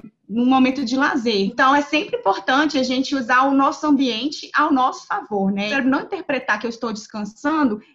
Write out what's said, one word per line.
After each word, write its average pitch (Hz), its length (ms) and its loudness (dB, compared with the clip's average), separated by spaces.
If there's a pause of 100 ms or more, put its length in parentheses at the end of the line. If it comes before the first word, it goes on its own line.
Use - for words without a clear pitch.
(260)
num 240 200 -2
momento 262 360 4
de 240 140 -2
lazer. 240 460 0
Então, 262 320 2
é 294 80 4
sempre 311 340 -4
importante 302 640 0
a 254 40 2
gente 254 320 -2
usar 254 280 2
o 277 100 2
nosso 277 340 2
ambiente 262 680 0
ao 302 180 2
nosso 262 340 0
favor, 202 460 -2
né? 202 140 -4
O - 20 -4
cérebro 262 220 0
não 285 100 0
interpretar 269 580 -4
que 233 80 -6
eu 233 40 -6
estou 233 200 -8
descansando, 214 920 -4 (120)